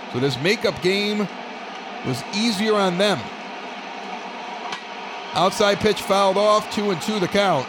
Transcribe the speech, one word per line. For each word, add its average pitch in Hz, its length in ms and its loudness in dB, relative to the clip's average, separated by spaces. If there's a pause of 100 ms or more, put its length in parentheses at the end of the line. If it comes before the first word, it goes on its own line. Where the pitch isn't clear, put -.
(120)
So 123 80 -2
this 131 200 2
makeup 190 400 0
game 202 460 2 (800)
was 131 160 -4 (120)
easier 214 400 2
on 185 240 4
them. 196 200 4 (2250)
Outside 202 460 2
pitch 214 220 2
fouled 196 340 4
off, 208 380 4
two 208 160 2
and 165 100 0
two 214 180 -2
the 175 100 2
count. 180 400 4